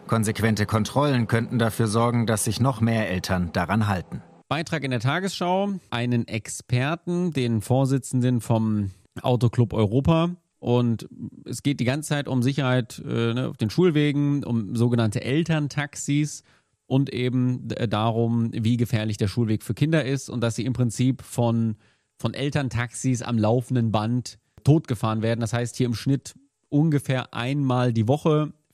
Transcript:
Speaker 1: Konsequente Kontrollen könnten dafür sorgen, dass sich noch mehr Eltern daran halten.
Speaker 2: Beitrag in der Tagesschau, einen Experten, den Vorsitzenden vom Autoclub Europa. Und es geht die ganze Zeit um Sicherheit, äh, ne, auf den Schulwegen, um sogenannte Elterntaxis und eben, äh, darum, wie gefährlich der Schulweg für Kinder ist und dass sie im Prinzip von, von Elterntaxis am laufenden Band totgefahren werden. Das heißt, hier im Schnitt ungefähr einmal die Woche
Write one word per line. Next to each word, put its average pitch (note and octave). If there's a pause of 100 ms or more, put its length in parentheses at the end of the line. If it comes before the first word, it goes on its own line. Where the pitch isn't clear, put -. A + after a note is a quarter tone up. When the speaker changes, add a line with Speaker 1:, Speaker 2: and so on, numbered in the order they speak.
Speaker 1:
Konsequente G#2+
Kontrollen A#2+
könnten A#2
dafür A#2
sorgen, A#2
dass G#2+
sich A2
noch A#2+
mehr A2+
Eltern F2+
daran F#2+
halten. F#2 (240)
Speaker 2:
Beitrag D#3
in C#3
der B2
Tagesschau, F3+ (180)
einen A#2+
Experten, D#3+
den A#2+
Vorsitzenden B2+
vom G#2+ (320)
Autoclub B2
Europa. C#3+ (260)
Und A#2+ (380)
es -
geht C#3
die B2
ganze C#3+
Zeit C#3+
um B2+
Sicherheit, B2+
äh, A#2
ne, B2+
auf -
den A2
Schulwegen, C#3+
um A2+
sogenannte A#2
Elterntaxis D3 (460)
und C3+
eben, B2
äh, -
darum, A2+
wie A2+
gefährlich A2
der A2
Schulweg A2
für -
Kinder D#3
ist C3+
und A#2+
dass A#2
sie A2+
im B2+
Prinzip B2
von, A#2 (440)
von A#2
Elterntaxis B2+
am A#2
laufenden A#2
Band A2 (240)
totgefahren B2
werden. A2+
Das A#2
heißt, A#2+
hier B2+
im A#2+
Schnitt C3+ (360)
ungefähr C#3+
einmal B2
die A2+
Woche D3+ (220)